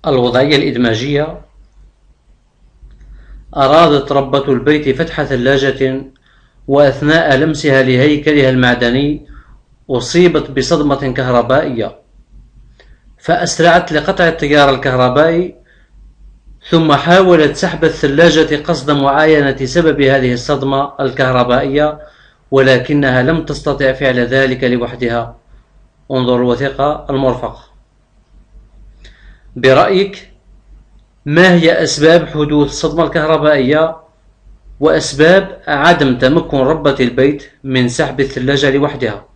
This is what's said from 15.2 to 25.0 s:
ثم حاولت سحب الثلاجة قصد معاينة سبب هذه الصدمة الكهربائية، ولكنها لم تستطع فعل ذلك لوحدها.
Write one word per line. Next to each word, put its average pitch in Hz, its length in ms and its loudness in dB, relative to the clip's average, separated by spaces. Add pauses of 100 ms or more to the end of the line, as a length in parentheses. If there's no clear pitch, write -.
ثم 160 240 2
حاولت 165 640 4
سحب 165 280 -4
الثلاجة 156 800 2
قصد 147 280 -4
معاينة 143 760 2
سبب 156 360 0
هذه 131 320 2
الصدمة 135 680 -4
الكهربائية، 135 1000 -2 (500)
ولكنها 131 720 2
لم 156 220 -2
تستطع 139 480 -4
فعل 131 260 -2
ذلك 127 460 0
لوحدها. 120 720 -4 (760)